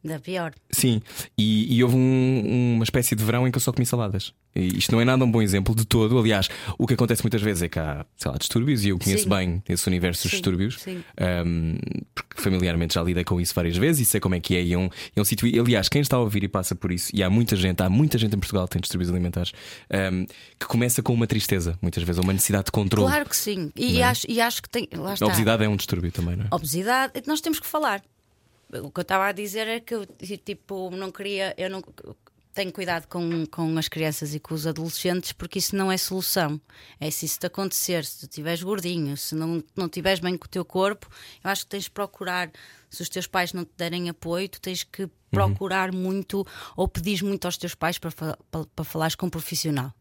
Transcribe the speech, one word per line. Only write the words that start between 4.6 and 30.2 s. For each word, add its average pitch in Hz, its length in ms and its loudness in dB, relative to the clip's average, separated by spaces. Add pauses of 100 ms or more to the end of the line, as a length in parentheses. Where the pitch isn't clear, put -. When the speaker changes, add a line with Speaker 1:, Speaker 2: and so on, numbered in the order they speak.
Speaker 2:
isto - 140 2
não 117 100 6
é - 20 6
nada 127 220 6
um 117 60 4
bom 113 100 6
exemplo 98 320 4
de 110 100 2
todo. 113 360 4
Aliás, 107 280 4 (300)
o 117 80 2
que 127 80 2
acontece 117 300 2
muitas 107 180 2
vezes 98 220 2
é 82 40 0
que 82 120 -2
há, 73 260 -4 (100)
sei - 140 -4
lá, 65 80 -2
distúrbios, 120 480 2
e 101 40 6
eu 92 100 2
conheço 101 240 2
Speaker 1:
Sim. - 60 0
Speaker 2:
bem 92 380 2
esse 90 200 0
universo 90 340 2
dos - 80 0
Speaker 1:
Sim, 202 80 0
Speaker 2:
distúrbios, 101 420 0
Speaker 1:
sim. 185 240 -10 (140)
Speaker 2:
ahm, 85 600 0 (360)
porque - 260 -12
familiarmente 87 540 2
já 87 80 0
lidei 87 220 0
com 87 180 0
isso 87 140 -2
várias 85 220 0
vezes 139 300 2
e - 40 2
sei 107 80 2
como 92 160 0
é 85 40 0
que 90 160 0
é, 87 60 2
e 87 120 2
é 87 40 2
um, 92 140 2 (240)
é 104 40 2
um 104 60 2
sítio, 120 220 2
e, 117 120 4
aliás, 110 300 4
quem 143 140 2
está 135 140 2
a - 20 4
ouvir 104 240 2
e 98 40 0
passa 92 280 -2
por 90 160 -4
isso, 90 200 -2
e 101 120 2
há 92 60 4
muita 113 260 4
gente, 92 260 2
há 92 80 4
muita 127 300 4
gente 110 160 2
em 101 40 0
Portugal 92 280 -2
que - 60 -10
tem - 80 0
distúrbios 90 280 -2
alimentares, 90 440 0 (360)
ahm, 92 360 0 (340)
que - 80 -8
começa 120 340 2
com 123 140 2
uma 117 100 4
tristeza, 92 560 0
muitas 85 220 0
vezes, 87 160 0
ou 90 60 4
uma 95 80 2
necessidade 98 320 2
de - 60 -4
controle. 107 380 4
Speaker 1:
Claro - 180 0
que - 80 -4
sim. 185 400 -4
E 247 180 0
Speaker 2:
Não 247 80 4
é? - 20 6
Speaker 1:
acho, - 260 2
e 233 100 0
acho 233 220 0
que - 80 -20
tem, 240 240 -4
lá 165 160 -6
Speaker 2:
A 202 60 -4
Speaker 1:
está. 104 100 0
Speaker 2:
obesidade 107 380 4
é 107 40 4
um 104 80 2
distúrbio 87 360 -2
também, 87 240 -2
não 101 100 -2
é? - 60 -2
Speaker 1:
Obesidade, 214 720 0
nós 302 160 0
temos 311 180 -2
que - 60 -12
falar. 247 380 -2 (760)
O 139 80 -10
que 180 100 -6
eu 170 40 -2
estava 190 240 2
a 202 40 0
dizer 208 360 -4
é 226 120 -4
que 233 140 -8
eu, 208 120 -4 (380)